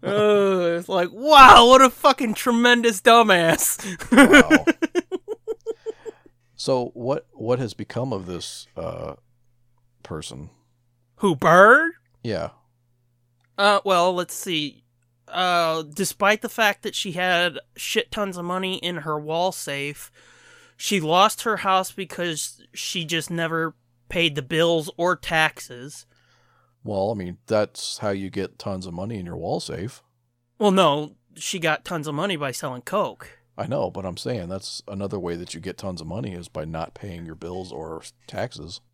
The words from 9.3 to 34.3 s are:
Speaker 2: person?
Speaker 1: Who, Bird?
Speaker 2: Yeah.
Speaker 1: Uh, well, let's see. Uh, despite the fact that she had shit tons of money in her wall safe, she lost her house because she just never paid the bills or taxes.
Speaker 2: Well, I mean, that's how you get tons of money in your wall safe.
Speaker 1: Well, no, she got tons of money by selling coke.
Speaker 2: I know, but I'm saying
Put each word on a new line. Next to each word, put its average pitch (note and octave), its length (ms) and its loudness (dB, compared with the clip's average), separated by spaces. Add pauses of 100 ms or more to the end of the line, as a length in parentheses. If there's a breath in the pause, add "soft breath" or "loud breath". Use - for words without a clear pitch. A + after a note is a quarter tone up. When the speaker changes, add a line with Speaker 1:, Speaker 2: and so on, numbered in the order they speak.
Speaker 2:
person? D2+ 480 -14 (680)
Speaker 1:
Who, E3 180 0
Bird? G#3+ 560 6 (320)
Speaker 2:
Yeah. G2 240 -4 (1080)
Speaker 1:
Uh, G3+ 280 2
well, F#3 280 2
let's F3+ 220 -6
see. D3+ 480 -8 (460)
Uh, E3+ 540 -2
despite G3 600 -2
the G3 60 -8
fact G#3 340 -2
that G#3 140 -10
she F#3+ 160 -8
had F3 480 -2 (160)
shit - 340 -6
tons G3 260 -6
of F3 80 -10
money F#3 340 -6
in F3 180 -6
her D3+ 240 -6
wall E3 320 -4
safe, C#3+ 580 -10 (640 soft breath)
she G3+ 240 -2
lost F3 420 2
her A3 160 -4
house F#3+ 340 -2
because F3 680 -10 (140)
she - 300 -8
just D#3 260 -6
never E3 460 -6 (320)
paid E3+ 260 -2
the C#3+ 80 -6
bills D#3+ 540 -2
or F3 180 0
taxes. D3 880 -6 (840)
Speaker 2:
Well, G2+ 240 -2
I A2+ 40 -2
mean, F#2 320 -8
that's - 500 -2
how G#2 140 -4
you G2 180 -6
get F#2+ 300 -8
tons F#2+ 260 -10
of F#2 80 -14
money G2+ 260 -8
in F2+ 60 -10
your E2+ 140 -12
wall F2+ 200 -6
safe. - 440 -10 (560)
Speaker 1:
Well, G#3 120 2
no, D3+ 420 2 (220)
she F3+ 240 -10
got D#3+ 240 -2
tons D#3 240 -10
of D3+ 80 -8
money F3 220 -4
by C#3+ 160 -6
selling B2 300 -10
coke. - 560 -6 (180)
Speaker 2:
I G#2 100 -8
know, F#2+ 240 -4
but F#2+ 140 -12
I'm F2+ 140 -10
saying F#2 320 -8